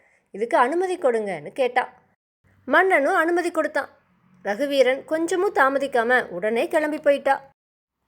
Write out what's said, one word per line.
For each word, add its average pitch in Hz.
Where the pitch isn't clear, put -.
இதுக்கு 226
அனுமதி 339
கொடுங்கன்னு" 208
கேட்டான். 247
மன்னனும் 330
அனுமதி 339
கொடுத்தான். 302
ரகுவீரன் 262
கொஞ்சமும் 349
தாமதிக்காம 262
உடனே 220
கிளம்பி 302
போயிட்டா. 277